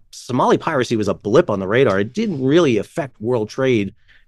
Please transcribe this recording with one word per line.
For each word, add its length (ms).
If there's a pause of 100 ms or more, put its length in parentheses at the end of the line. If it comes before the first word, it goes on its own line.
(120)
Somali 460
piracy 380
was 140
a 40
blip 360
on 100
the 80
radar. 320
It 140
didn't 280
really 360
affect 420
world 300
trade 440 (340)